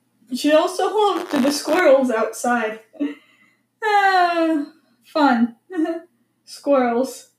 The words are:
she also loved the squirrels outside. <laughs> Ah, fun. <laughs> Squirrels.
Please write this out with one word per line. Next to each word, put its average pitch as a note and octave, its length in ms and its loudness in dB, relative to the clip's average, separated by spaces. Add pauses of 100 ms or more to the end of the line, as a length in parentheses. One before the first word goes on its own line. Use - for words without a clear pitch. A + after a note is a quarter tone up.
(340)
she D4 180 -2
also F4+ 440 2
loved F#4+ 360 0
the C#4+ 200 0
squirrels D4 600 2
outside. A3+ 680 -4 (180)
<laughs> D4 100 -4 (760)
Ah, F4 840 0 (360)
fun. B3 540 0 (120)
<laughs> E4+ 360 -6 (400)
Squirrels. B3+ 920 -2